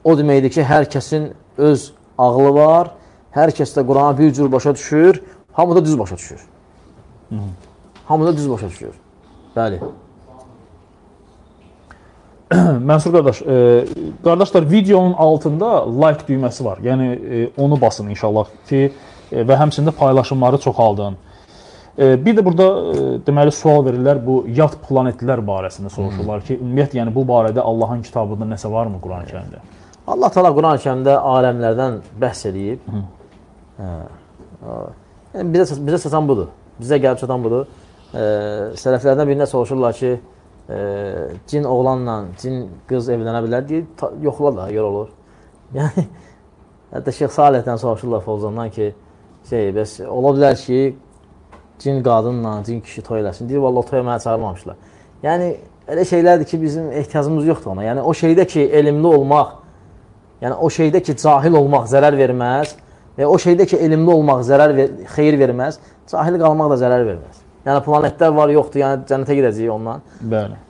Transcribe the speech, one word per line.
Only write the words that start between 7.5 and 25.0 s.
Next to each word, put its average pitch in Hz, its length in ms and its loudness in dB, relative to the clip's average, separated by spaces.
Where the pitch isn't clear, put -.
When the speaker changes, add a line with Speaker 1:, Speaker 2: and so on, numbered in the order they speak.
Speaker 1:
Hamı 156 220 0
da 160 100 0
düz 143 140 -4
başa 107 160 -6
düşür. 58 240 -14
Bəli. 110 240 -2
Speaker 2:
<clears throat> 175 80 4
Mənsur 156 260 2
qardaş, 139 260 2
e, 123 440 4
qardaşlar, 170 480 2
videonun 185 420 4
altında 160 760 2
like 147 400 2
düyməsi 131 380 -2
var. 95 120 -6
Yəni, 127 360 -2
e, 120 440 -4
onu 139 240 2
basın 110 280 0
inşallah 107 360 -2
ki, 139 220 2
e, 117 160 -2
və 135 80 6
həmçində 151 360 0
paylaşımları 135 680 2
çoxaldın. 104 560 0
E, 131 280 4
bir 226 120 4
də 190 80 2
burada, 180 200 4
e, 165 400 0
deməli, 147 240 4
sual 147 340 2
verirlər 131 400 0
bu 131 220 2
yad 147 360 0
planetlər 127 640 -2